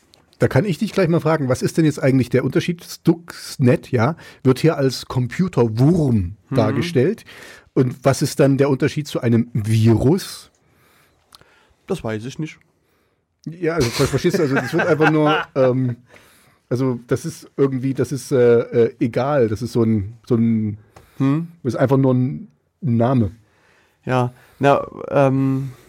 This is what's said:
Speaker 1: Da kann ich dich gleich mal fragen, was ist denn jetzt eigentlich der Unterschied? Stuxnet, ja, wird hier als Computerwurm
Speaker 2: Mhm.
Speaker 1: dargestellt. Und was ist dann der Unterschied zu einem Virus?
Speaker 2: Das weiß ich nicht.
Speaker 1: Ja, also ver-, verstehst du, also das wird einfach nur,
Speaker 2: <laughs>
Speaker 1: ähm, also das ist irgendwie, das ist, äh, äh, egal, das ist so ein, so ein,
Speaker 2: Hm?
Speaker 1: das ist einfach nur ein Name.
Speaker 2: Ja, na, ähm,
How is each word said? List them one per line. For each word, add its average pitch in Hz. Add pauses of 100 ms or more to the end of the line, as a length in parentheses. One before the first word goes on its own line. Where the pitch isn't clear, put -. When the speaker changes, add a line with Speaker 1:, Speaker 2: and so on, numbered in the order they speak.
(380)
Speaker 1:
Da 123
kann 135
ich 196
dich 208
gleich 190
mal 170
fragen, 151
was -
ist -
denn 165
jetzt 147
eigentlich 131
der -
Unterschied? -
Stuxnet, -
ja, 123 (300)
wird 127
hier 160
als 135
Computerwurm 123 (140)
Speaker 2:
Mhm. 139
Speaker 1:
dargestellt. 139 (500)
Und 127
was 135
ist -
dann 139
der 139
Unterschied 147
zu -
einem 117
Virus? 113 (1400)
Speaker 2:
Das -
weiß 110
ich 131
nicht. 156 (880)
Speaker 1:
Ja, 165
also 139
ver-, 139
verstehst 165
du, 175
also 135
das 123
wird 175
einfach 156
nur, 156 (120)
Speaker 2:
<laughs> -
Speaker 1:
ähm, 127 (720)
also 127
das 123
ist -
irgendwie, 135
das 127
ist, 131
äh, 120
äh, 117
egal, 127
das 104
ist 120
so 120
ein, 110 (100)
so 123
ein, 110 (380)
Speaker 2:
Hm? 147 (160)
Speaker 1:
das 117
ist -
einfach 135
nur 135
ein 127 (340)
Name. 117 (720)
Speaker 2:
Ja, 127 (280)
na, 139 (220)
ähm, 135 (180)